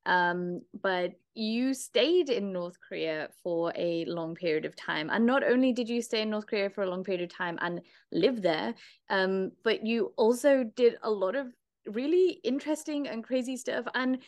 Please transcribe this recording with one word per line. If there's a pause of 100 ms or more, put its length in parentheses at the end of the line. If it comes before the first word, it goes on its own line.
Um, (180)
but (220)
you
stayed
in
North
Korea (140)
for
a
long
period
of
time.
And
not
only
did
you
stay
in
North
Korea
for
a
long
period
of
time
and (300)
live
there, (360)
um, (100)
but
you
also
did
a
lot
of (380)
really
interesting
and
crazy
stuff, (100)
and